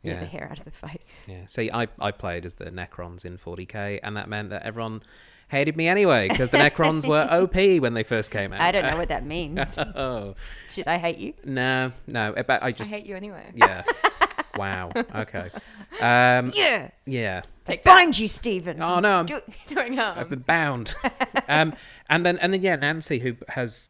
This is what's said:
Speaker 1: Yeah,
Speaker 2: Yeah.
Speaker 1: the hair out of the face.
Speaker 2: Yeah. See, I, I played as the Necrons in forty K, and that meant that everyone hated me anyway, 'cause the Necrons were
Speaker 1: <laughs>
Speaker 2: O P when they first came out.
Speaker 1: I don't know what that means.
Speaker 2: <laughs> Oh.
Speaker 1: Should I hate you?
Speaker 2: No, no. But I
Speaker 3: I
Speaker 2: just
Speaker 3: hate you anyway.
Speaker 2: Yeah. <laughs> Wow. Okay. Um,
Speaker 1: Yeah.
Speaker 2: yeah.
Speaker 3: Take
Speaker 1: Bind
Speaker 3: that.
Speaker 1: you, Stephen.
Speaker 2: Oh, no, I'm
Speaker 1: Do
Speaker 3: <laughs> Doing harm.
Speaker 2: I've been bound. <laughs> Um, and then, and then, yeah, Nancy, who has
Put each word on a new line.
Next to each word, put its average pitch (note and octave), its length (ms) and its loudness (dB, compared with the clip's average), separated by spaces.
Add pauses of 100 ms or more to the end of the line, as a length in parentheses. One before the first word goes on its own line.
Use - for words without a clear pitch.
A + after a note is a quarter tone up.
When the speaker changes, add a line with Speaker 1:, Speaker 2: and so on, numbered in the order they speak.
Speaker 1:
Yeah, E3 100 -8
Speaker 2:
Yeah. - 60 -8
Speaker 1:
the F2 80 -10
hair - 240 -12
out C#3+ 80 -14
of - 60 -20
the D3+ 60 -18
face. - 400 -18 (160)
Speaker 2:
Yeah. F#2 200 -16
See, A2 240 -6
I, A#2 160 -2 (120)
I G2+ 120 -2
played F2 340 -8
as E2+ 100 -12
the - 100 -14
Necrons F2 600 -12
in F2+ 120 -14
forty F2 280 -12
K, G2+ 380 -8
and G#2 120 -8
that G#2 140 -10
meant G#2 220 -8
that G#2 120 -10
everyone A2 380 -8 (480)
hated C#3+ 260 0
me E3 120 0
anyway, E3+ 420 6
'cause A#2+ 220 0
the - 80 4
Necrons D#3 480 4
were D3+ 200 4
Speaker 1:
<laughs> B2+ 40 2
Speaker 2:
O F3+ 160 6
P F#3 320 6
when A#2+ 160 2
they A2 80 -2
first A2+ 280 -2
came G2 220 -4
out. G2 80 -2
Speaker 1:
I F3 100 4
don't F#3+ 140 0
know D3 120 0
what E3+ 120 -4
that C3 160 -4
means. D3+ 520 -4
Speaker 2:
<laughs> - 180 -6
Oh. A#2+ 400 -6 (340)
Speaker 1:
Should - 180 -8
I E3+ 120 0
hate E3+ 180 -2
you? - 160 -10 (100)
Speaker 2:
No, C3 480 -2 (160)
no. A2 260 -2 (140)
But B2+ 160 2
I B2+ 40 -2
Speaker 3:
I B2+ 40 -2
Speaker 2:
just A#2 200 -8
Speaker 3:
hate G#3 140 -10
you G3 120 -10
anyway. G3 380 -14
Speaker 2:
Yeah. - 320 4
<laughs> A#4+ 60 0 (640)
Wow. F#2+ 340 -4 (240)
Okay. G2 340 -6 (520)
Um, B2 520 6
Speaker 1:
Yeah. C4 360 2 (160)
Speaker 2:
yeah. A2 360 -2 (220)
Speaker 3:
Take - 220 -4
Speaker 1:
Bind F4+ 280 10
Speaker 3:
that. F3 60 0
Speaker 1:
you, A3 80 0
Stephen. F3+ 540 -4
Speaker 2:
Oh, F3 180 2
no, F#3+ 220 4
I'm E3+ 40 0
Speaker 1:
Do F3+ 140 -6 (140)
Speaker 3:
<laughs> - 120 -20
Doing C#4 300 -4
harm. G#3+ 240 -2
Speaker 2:
I've E3 100 -8
been C3+ 100 -6
bound. C#3+ 600 0
<laughs> - 480 -4
Um, D#3 260 4 (360)
and E3 160 2
then, F3+ 140 4
and F#3+ 140 2
then, F#3+ 80 0
yeah, F#3 140 2
Nancy, D3+ 440 -2
who A#2+ 180 -4 (100)
has A#2+ 420 -6